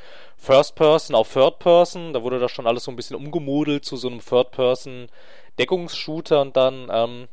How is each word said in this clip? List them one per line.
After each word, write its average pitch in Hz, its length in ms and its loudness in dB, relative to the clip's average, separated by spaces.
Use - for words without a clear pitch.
First 135 380 4
Person 151 400 4
auf 113 180 4
Third 139 280 4
Person. 170 540 4
Da 117 100 -2
wurde 123 160 -2
das 123 100 0
schon 127 160 -6
alles 120 160 2
so - 80 -10
ein 120 60 -10
bisschen 123 180 -10
umgemodelt 147 680 -2
zu 139 120 -8
so 123 120 -6
einem 120 160 -12
Third 127 260 2
Person 127 580 -2
Deckungsshooter 165 800 0
und 139 160 -2
dann, 131 340 0
ähm, 120 420 -2